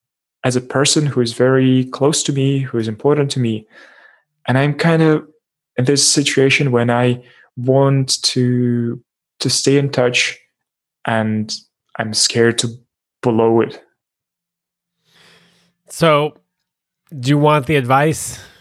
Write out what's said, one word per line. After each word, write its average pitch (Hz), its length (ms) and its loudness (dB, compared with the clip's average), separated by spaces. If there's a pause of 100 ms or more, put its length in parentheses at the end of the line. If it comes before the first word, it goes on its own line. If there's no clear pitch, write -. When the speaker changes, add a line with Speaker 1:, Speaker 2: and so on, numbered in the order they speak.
(420)
Speaker 1:
as 127 140 -2
a 123 40 0
person 147 460 0
who 127 140 -2
is 117 120 -2
very 131 540 2
close 143 380 -2
to 151 80 -4
me, 135 260 0
who 127 200 -6
is 110 100 -4
important 143 440 -2
to 135 80 -4
me. 110 260 -4 (800)
And 123 100 0
I'm 143 180 0
kind 165 280 2
of 156 240 2 (500)
in 127 80 -2
this 139 240 2
situation 139 640 0
when 120 180 2
I 123 320 0 (340)
want 135 640 0
to, 123 800 -2 (360)
to 135 120 -4
stay - 260 0
in 139 140 0
touch 123 480 -2 (680)
and 110 460 -2 (440)
I'm 110 180 -6
scared 117 440 2
to 127 100 -4 (540)
blow 113 380 2
it. - 220 -6 (2000)
Speaker 2:
So, 151 480 0 (840)
do 123 100 -4
you 147 100 4
want 151 280 2
the 160 100 0
advice? 139 640 0 (200)